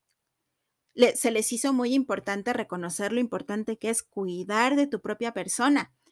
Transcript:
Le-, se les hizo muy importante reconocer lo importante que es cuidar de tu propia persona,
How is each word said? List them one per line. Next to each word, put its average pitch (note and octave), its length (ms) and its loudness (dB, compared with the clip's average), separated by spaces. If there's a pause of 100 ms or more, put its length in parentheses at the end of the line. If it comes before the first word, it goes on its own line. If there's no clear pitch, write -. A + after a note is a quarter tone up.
(960)
Le-, A#3+ 220 6
se - 140 0
les A3 220 0
hizo C#4 200 0
muy B3 220 2
importante G3+ 580 -2
reconocer G3+ 600 -4
lo A#3+ 80 0
importante A3 580 -4
que G#3+ 120 -2
es A3+ 120 -2
cuidar G3+ 760 0
de C#4+ 100 4
tu A#3+ 140 -4
propia A3 320 -4
persona, A#3 600 0 (200)